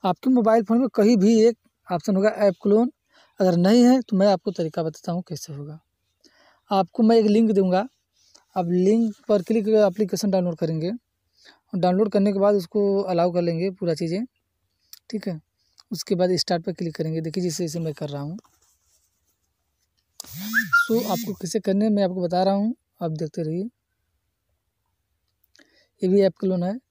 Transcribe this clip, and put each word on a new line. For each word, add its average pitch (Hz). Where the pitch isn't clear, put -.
आपके 190
मोबाइल 226
फ़ोन 226
में 254
कहीं 220
भी 214
एक 226
ऑप्शन 185
होगा 202
ऐप 202
क्लोन, 220
अगर 185
नहीं 208
है 254
तो -
मैं 190
आपको 196
तरीका 170
बताता 160
हूँ 180
कैसे -
होगा। 147
आपको 196
मैं 226
एक 220
लिंक 214
दूंगा, 190
आप 175
लिंक 202
पर 208
क्लिक 214
करके 220
एप्लीकेशन 202
डाउनलोड 180
करेंगे। 160
डाउनलोड 185
करने 202
के 196
बाद 202
उसको 196
अलाउ 180
कर 175
लेंगे 170
पूरा 175
चीज़ें, 170
ठीक 208
है। 160
उसके 190
बाद 180
स्टार्ट 170
पर 190
क्लिक 165
करेंगे। 160
देखिए, 160
जैसे, 175
जैसे 165
मैं 160
कर 147
रहा 143
हूँ। 160
So, 226
आपको 214
कैसे 190
करने 202
हैं, 220
मैं 202
आपको 185
बता 180
रहा 196
हूँ, 214
आप 170
देखते 156
रहिए। 170
ये 185
भी 196
ऐप 190
क्लोन 185
है। 202